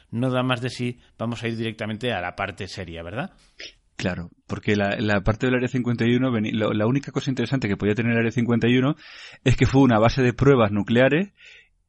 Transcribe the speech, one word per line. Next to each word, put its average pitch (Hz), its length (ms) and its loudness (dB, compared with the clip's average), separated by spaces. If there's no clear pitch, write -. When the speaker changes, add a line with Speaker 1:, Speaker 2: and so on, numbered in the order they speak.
Speaker 1:
no 123 180 -2
da 127 140 -2
más 127 180 -2
de 127 80 -4
sí, 123 300 -8
vamos 113 240 -6
a 120 60 -6
ir 117 80 -4
directamente 113 560 -6
a 98 80 -4
la 87 160 -8
parte 98 320 -8
seria, 82 340 -12
¿verdad? 107 300 -10
Speaker 2:
Claro, 90 340 -6
porque 101 300 -2
la, 101 240 0
la 104 220 0
parte 107 240 0
del 127 100 2
Área 123 120 -2
cincuenta 117 380 -2
y 120 100 4
uno, 131 160 0
veni-, 110 200 -2
lo, 110 220 0
la 107 140 0
única 139 240 -2
cosa 139 180 -4
interesante 123 400 -2
que 98 80 -2
podía 101 160 0
tener 117 200 0
el 117 40 2
Área 117 140 0
cincuenta 117 360 0
y 127 100 4
uno 135 180 2
es 127 120 4
que 120 120 4
fue 131 140 4
una 123 180 6
base 113 220 2
de 123 120 2
pruebas 127 380 4
nucleares 127 640 2